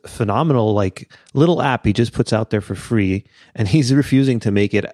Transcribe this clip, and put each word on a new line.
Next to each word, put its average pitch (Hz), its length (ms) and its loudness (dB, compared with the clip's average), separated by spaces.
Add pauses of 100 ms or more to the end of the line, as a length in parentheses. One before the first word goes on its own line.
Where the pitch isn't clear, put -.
phenomenal, 117 680 0
like, 101 380 -4 (220)
little 156 280 2
app 127 240 -2
he 107 80 2
just 113 200 0
puts - 180 -2
out 113 200 -2
there 107 100 0
for 101 140 -10
free, 98 480 -2 (320)
and 113 120 -2
he's 131 260 2
refusing 135 480 2
to 107 100 -2
make 101 220 0
it, 101 200 0